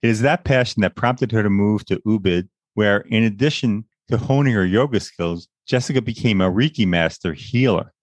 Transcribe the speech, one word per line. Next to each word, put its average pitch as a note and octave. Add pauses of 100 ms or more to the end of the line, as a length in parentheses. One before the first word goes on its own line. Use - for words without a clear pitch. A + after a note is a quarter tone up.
It A#2
is A2
that C#3+
passion B2+
that F#2
prompted B2
her A2
to G#2
move G2+
to G2 (100)
Ubud, F#2+ (260)
where, G2+ (100)
in A2+
addition A2 (240)
to A#2
honing C3+
her G2
yoga A2
skills, E2+ (180)
Jessica C3
became A2
a F#2
Reiki A#2
master F2
healer A#2 (120)